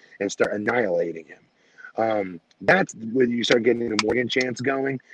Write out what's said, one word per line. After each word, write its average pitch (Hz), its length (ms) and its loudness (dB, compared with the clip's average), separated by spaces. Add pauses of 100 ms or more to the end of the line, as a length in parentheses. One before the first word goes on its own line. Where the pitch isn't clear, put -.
(200)
and 101 120 -2
start 110 220 0
annihilating 92 720 0
him." - 140 -20 (580)
Um, 104 440 -2 (200)
that's 170 320 2 (200)
when 123 180 4
you 117 120 -2
start 120 200 4
getting 120 260 2
the 107 140 -2
Morgan 117 240 0
chants 127 340 -2
going. 135 380 -2 (140)